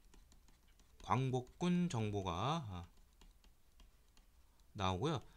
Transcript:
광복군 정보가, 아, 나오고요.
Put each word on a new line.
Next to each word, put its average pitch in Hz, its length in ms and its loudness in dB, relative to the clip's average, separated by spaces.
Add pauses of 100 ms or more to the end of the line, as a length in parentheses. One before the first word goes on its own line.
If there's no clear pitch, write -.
(1040)
광복군 131 880 2
정보가, 101 420 0
아, 101 560 -2 (1800)
나오고요. 104 500 2 (140)